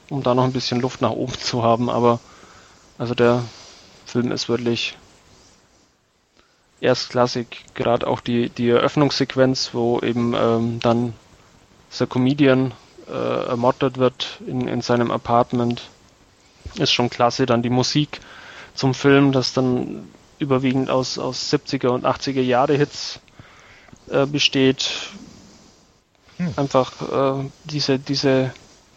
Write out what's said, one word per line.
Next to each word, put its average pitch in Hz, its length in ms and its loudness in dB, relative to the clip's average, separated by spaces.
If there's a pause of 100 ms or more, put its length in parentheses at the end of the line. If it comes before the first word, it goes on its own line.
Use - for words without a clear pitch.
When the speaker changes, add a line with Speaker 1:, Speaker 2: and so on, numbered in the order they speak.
Speaker 1:
um 139 140 -4
da 123 120 2
noch 131 80 4
ein 127 100 0
bisschen 123 260 -2
Luft 127 220 -4
nach 113 100 0
oben 127 220 -4
zu - 300 -4
haben. 117 260 2
Aber 120 300 2 (800)
also 120 160 -4
der 120 260 4 (720)
Film 123 200 0
ist - 180 -4
wirklich 117 480 -2 (1800)
erstklassig. 123 920 -2
Gerade - 340 0
auch 120 140 -2
die, 120 280 -2
die 120 200 -2
Eröffnungssequenz, 131 1040 2
wo 120 260 0
eben, 120 360 0
ähm, 117 460 0
dann 117 320 0 (840)
der 123 80 0
Comedian, 131 680 2 (340)
äh, 120 400 -4
ermordet 127 500 0
wird - 500 -2
in, 127 200 -4
in 120 140 -2
seinem 120 300 2
Apartment, 120 800 0 (880)
ist 135 140 0
schon 120 180 0
klasse. 123 360 0
Dann 120 160 2
die 120 80 -2
Musik 127 500 0 (560)
zum 131 180 0
Film, 139 380 6
das 131 220 -2
dann 127 540 -2 (320)
überwiegend 135 500 0
aus, 131 300 -2
aus 127 300 -6
siebziger 139 420 -2
und 123 140 -2
achtziger 135 360 -2
Jahre 127 340 2
Hits, - 440 -4 (880)
äh, 139 160 2
besteht. 135 640 2 (1500)
Speaker 2:
Hm. 175 180 -2
Speaker 1:
Einfach, 135 840 0
äh, 135 80 -8 (160)
diese, 143 340 -2
diese, 135 520 0 (460)